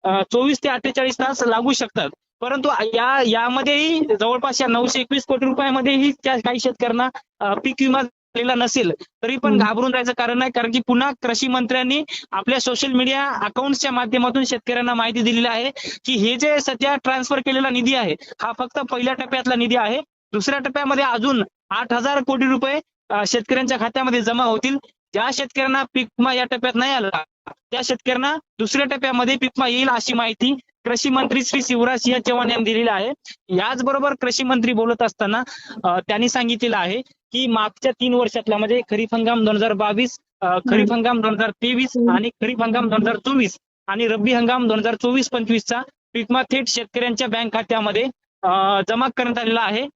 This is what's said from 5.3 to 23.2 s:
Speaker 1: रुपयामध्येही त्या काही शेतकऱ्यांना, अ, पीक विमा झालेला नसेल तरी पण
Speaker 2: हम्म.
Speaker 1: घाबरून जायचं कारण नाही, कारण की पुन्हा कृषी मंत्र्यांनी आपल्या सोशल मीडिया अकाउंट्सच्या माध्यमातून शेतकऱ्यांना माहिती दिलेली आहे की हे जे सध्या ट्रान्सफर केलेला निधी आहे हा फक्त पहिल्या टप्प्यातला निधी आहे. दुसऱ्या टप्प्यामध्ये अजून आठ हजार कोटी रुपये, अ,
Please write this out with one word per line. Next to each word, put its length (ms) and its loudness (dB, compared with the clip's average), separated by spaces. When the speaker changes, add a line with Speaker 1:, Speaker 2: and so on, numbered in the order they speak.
Speaker 1:
रुपयामध्येही 680 2
त्या 240 -2
काही 240 -2
शेतकऱ्यांना, 500 0
अ, 140 0
पीक 280 -4
विमा 200 4
झालेला 540 -4
नसेल 360 0
तरी 140 -2
पण 140 2
Speaker 2:
हम्म. 140 6
Speaker 1:
घाबरून 260 0
जायचं 260 0
कारण 200 0
नाही, 140 0
कारण 200 0
की 160 2
पुन्हा 240 2
कृषी 360 -2
मंत्र्यांनी 560 0
आपल्या 280 0
सोशल 320 -2
मीडिया 360 0
अकाउंट्सच्या 640 -2
माध्यमातून 540 0
शेतकऱ्यांना 480 -2
माहिती 280 0
दिलेली 260 2
आहे 240 -2
की 80 -2
हे 220 2
जे 240 2
सध्या 360 0
ट्रान्सफर 440 -2
केलेला 300 0
निधी 260 0
आहे 200 0
हा 180 -4
फक्त 200 -4
पहिल्या 340 -2
टप्प्यातला 420 -2
निधी 200 2
आहे. 260 0
दुसऱ्या 260 0
टप्प्यामध्ये 440 0
अजून 400 2
आठ 240 -2
हजार 300 0
कोटी 220 2
रुपये, 340 0
अ, 180 0